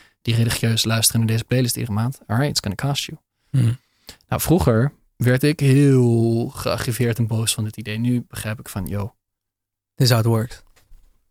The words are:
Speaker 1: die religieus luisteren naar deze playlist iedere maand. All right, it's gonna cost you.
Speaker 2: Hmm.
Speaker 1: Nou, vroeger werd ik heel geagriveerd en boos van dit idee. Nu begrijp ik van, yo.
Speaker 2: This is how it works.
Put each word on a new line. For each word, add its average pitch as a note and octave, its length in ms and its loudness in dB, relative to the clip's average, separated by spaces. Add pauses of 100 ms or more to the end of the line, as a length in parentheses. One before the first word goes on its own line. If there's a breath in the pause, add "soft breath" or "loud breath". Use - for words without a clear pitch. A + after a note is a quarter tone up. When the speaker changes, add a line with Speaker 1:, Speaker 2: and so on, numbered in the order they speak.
(220 soft breath)
Speaker 1:
die A2+ 120 0
religieus A2+ 500 0
luisteren A2+ 360 0
naar A2 100 2
deze A2+ 140 -2
playlist B2 320 0
iedere A2+ 180 -6
maand. A#2 320 -2
All G#2+ 100 -2
right, C#3+ 140 0
it's - 100 -4
gonna - 160 -4
cost C#3 280 -4
you. - 140 -14 (320)
Speaker 2:
Hmm. B2 260 2 (520 loud breath)
Speaker 1:
Nou, B2 140 -4
vroeger C3 500 2 (240)
werd B2 260 2
ik D3+ 180 2
heel B2 880 4
geagriveerd A#2 720 -4
en A#2 80 0
boos A2+ 280 -2
van A2 100 -6
dit G#2+ 120 -8
idee. A2 220 -8
Nu A#2+ 300 0
begrijp A2 300 -8
ik - 100 -18
van, F#2+ 180 -6
yo. G2+ 280 -6 (800)
Speaker 2:
This C3+ 120 0
is A#2 40 4
how A#2 100 4
it A2 60 0
works. A2+ 360 -2 (680)